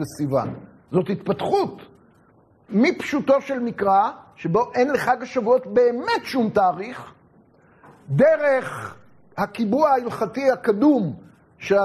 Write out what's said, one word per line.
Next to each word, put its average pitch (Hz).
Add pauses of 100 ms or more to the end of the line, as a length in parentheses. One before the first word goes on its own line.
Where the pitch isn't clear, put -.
בסיוון. 139 (360)
זאת 180
התפתחות 202 (880)
מפשוטו 269
של 269
מקרא, 208 (260)
שבו 190
אין 254
לחג 247
השבועות 247
באמת 247
שום 233
תאריך, 196 (960)
דרך 277 (400)
הקיבוע 233
ההלכתי 254
הקדום, 220 (440)
ש-, - (120)